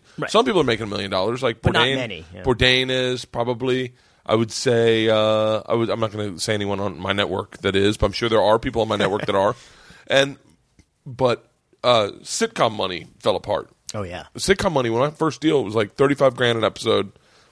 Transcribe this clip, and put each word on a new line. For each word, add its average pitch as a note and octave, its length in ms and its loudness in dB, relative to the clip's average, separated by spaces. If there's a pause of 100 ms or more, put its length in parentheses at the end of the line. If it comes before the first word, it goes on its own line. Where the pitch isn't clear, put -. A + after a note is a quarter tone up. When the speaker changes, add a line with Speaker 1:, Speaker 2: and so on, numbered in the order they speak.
(180)
Speaker 1:
Right. D3 140 -8
Speaker 2:
Some A3+ 140 4
people G#3 160 2
are C#3 40 2
making A2+ 200 -2
a G#2 40 -8
million G2+ 220 -6
dollars, G#2+ 320 -2
like A#2 180 -2
Speaker 1:
But F3+ 120 0
not D#3+ 140 2
Speaker 2:
Bourdain. C3+ 80 0
Speaker 1:
many, G#2 380 -8
yeah. F#2 100 -14
Speaker 2:
Bourdain B2+ 460 2
is B2+ 360 -2
probably, B2 680 -2 (320)
I G#2+ 100 0
would A2+ 160 2
say, A2+ 580 2
uh, G#2+ 560 2
I - 80 -2
would, A#2 160 2
I'm G#2+ 100 -2
not A2 120 -2
gonna G#2 280 -6
say - 140 -2
anyone G2+ 260 -2
on G2 200 -6
my F#2+ 140 -2
network G2 460 -4
that F#2+ 160 0
is, G2+ 220 2
but - 100 0
I'm G2+ 40 0
sure A#2 180 -2
there A2 120 4
are G#2+ 180 4
people A#2 220 -4
on G#2+ 60 0
my G#2+ 80 -2
network G2+ 300 0
that G2+ 100 0
are. G2+ 260 2
Speaker 1:
<laughs> - 40 -20 (420)
Speaker 2:
And, C#3 280 0 (720)
but, B2+ 420 -2 (340)
uh, A2+ 280 4 (140)
sitcom D3+ 500 -2
money F#2 340 -6 (120)
fell G2+ 180 0
apart. E2+ 320 -4 (240)
Speaker 1:
Oh, G#2 100 -8
yeah. F2 220 -12 (100)
Speaker 2:
Sitcom F#3+ 380 0
money, B2+ 160 2
when A2+ 100 0
my C#3+ 120 0
first D#3 280 -4
deal, D3+ 220 2
it - 20 -2
was, G#2 120 -6
like, A2 200 -2
thirty-five C#3 400 2
grand A#2+ 220 2
an G#2+ 80 0
episode G2+ 480 0 (380)